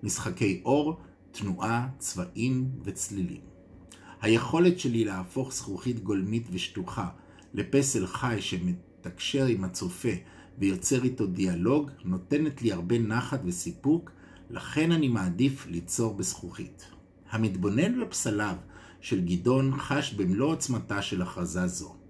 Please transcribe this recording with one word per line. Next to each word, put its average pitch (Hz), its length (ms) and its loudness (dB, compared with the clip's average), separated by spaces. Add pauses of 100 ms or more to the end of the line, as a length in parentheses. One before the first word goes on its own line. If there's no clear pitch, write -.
משחקי 98 600 0
אור, 147 320 2 (340)
תנועה, 107 560 -2 (100)
צבעים 127 720 -2 (140)
וצלילים. 95 720 -6 (640)
היכולת 147 580 6
שלי 117 260 2
להפוך 95 480 -4
זכוכית 107 500 -4
גולמית 101 480 0
ושטוחה 90 580 -4 (440)
לפסל 117 540 2
חי 117 320 -2
שמתקשר 90 1040 -2
עם 104 180 2
הצופה 92 460 -4 (500)
ויוצר 98 440 2
איתו 123 240 2
דיאלוג, 95 640 2 (140)
נותנת 139 560 0
לי 113 100 2
הרבה 90 280 0
נחת 117 460 0
וסיפוק, 135 680 0 (380)
לכן 160 420 0
אני 156 160 4
מעדיף 113 600 2
ליצור 87 460 -2
בזכוכית. - 760 -8 (400)
המתבונן 110 720 2
בפסליו 104 540 -2 (460)
של 92 240 0
גדעון 131 520 4
חש - 360 -2
במלוא 104 380 2
עוצמתה 104 500 -2
של 92 200 -2
הכרזה 87 460 -2
זו. - 280 -6 (140)